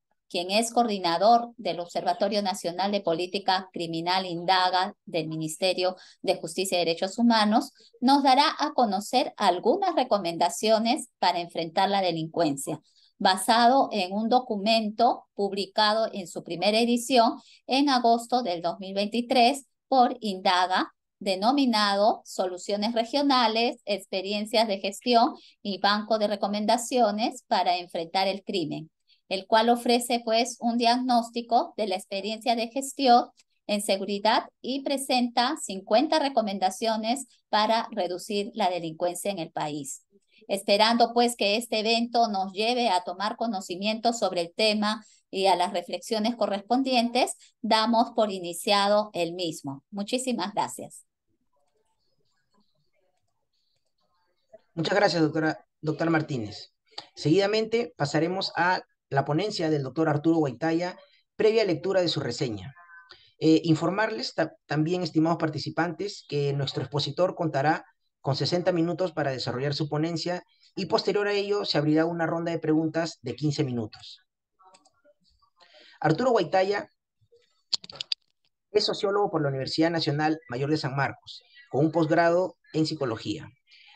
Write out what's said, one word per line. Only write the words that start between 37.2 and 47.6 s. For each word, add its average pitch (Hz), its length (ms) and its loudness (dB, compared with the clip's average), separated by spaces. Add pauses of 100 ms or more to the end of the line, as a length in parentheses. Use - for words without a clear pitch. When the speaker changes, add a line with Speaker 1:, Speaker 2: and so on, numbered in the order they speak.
Speaker 1:
para 214 440 2
reducir 202 600 -4
la 196 160 0
delincuencia 175 600 -4
en 185 80 -6
el 160 120 -8
país. 151 500 -8 (480)
Esperando, 226 640 4
pues, 240 240 2
que 202 180 0
este 233 240 -4
evento 233 480 2
nos 196 240 -4
lleve 233 380 0
a 180 160 2
tomar 190 320 -4
conocimiento 214 760 -2
sobre 190 300 -2
el 170 120 -6
tema 214 480 0 (300)
y 190 140 0
a 185 100 6
las 180 160 0
reflexiones 208 640 -2
correspondientes, 240 1000 0 (240)